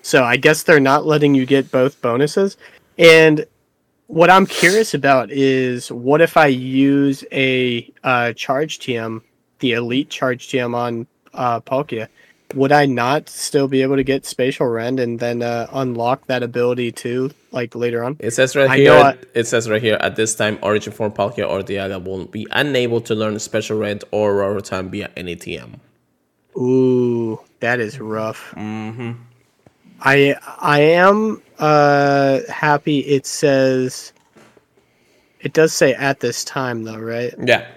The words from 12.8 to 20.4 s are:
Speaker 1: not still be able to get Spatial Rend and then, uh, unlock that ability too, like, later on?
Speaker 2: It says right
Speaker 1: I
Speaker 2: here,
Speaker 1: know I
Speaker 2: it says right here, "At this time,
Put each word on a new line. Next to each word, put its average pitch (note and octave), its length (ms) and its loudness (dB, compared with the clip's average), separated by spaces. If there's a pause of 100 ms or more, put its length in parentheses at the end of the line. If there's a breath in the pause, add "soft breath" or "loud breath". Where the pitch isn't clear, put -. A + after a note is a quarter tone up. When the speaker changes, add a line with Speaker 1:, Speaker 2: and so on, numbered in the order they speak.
Speaker 1:
not C3 420 -2
still - 400 -2
be C3+ 140 0
able C#3 160 0
to C3+ 80 -2
get C3+ 200 -4
Spatial C3 420 -4
Rend A#2+ 340 -4
and A#2 180 -4
then, A#2+ 220 -4
uh, A#2 320 -6
unlock B2+ 540 -4
that B2 160 -4
ability A#2+ 500 -2
too, B2+ 360 -6 (220)
like, B2 240 -8
later A#2 300 -4
on? B2+ 140 -6
Speaker 2:
It A2+ 120 -6
says C3 240 0
right C#3 140 2
Speaker 1:
I C3 80 4
Speaker 2:
here, C#3+ 160 8
Speaker 1:
know D3 80 8
I C#3 160 4 (160)
Speaker 2:
it A#2 140 -2
says A#2 220 -2
right G#2+ 120 0
here, A2 180 0
"At F#2+ 160 -4
this A2 180 -2
time, G#2+ 280 -2